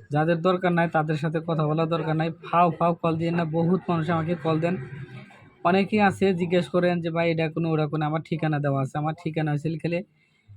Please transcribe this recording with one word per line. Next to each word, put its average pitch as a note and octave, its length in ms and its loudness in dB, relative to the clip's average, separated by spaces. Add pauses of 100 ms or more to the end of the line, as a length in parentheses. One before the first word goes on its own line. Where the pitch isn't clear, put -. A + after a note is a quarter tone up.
(120)
যাদের D#3+ 300 2
দরকার F3+ 320 2
নাই E3+ 160 2
তাদের D#3 280 0
সাথে D#3+ 280 -2
কথা D#3 200 0
বলার D#3+ 240 0
দরকার D#3+ 260 -2
নাই। D#3+ 140 0 (120)
ফাও F3 300 4
ফাও E3+ 240 2
কল E3 220 0
দিয়ে E3 140 -2
না, E3+ 200 0
বহুত E3+ 360 2
মানুষ E3 220 0
আমাকে E3 260 0
কল D#3+ 240 0
দেন। E3+ 160 0 (880)
অনেকেই G3 380 2
আছে G3 320 4
জিজ্ঞেস F3 360 0
করেন F3 320 2
যে E3+ 100 -4
ভাই E3+ 200 0
এটা D#3+ 180 0
কোনো E3 200 -2
ওটা D#3 180 2
কোনো, D#3 180 -2
আমার D#3 180 -2
ঠিকানা D#3 360 -2
দেওয়া C#3 220 0
আছে। C3 160 -4
আমার D3+ 220 -2
ঠিকানা D#3 320 -2
হয়েছে D3 180 -2
লিখলে E3 300 -4 (580)